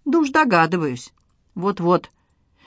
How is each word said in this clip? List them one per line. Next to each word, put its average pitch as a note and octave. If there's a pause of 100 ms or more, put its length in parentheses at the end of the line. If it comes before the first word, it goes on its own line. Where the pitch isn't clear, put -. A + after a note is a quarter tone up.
«Да D4+
уж D4
догадываюсь». E3+ (420)
«Вот-вот». F3+ (560)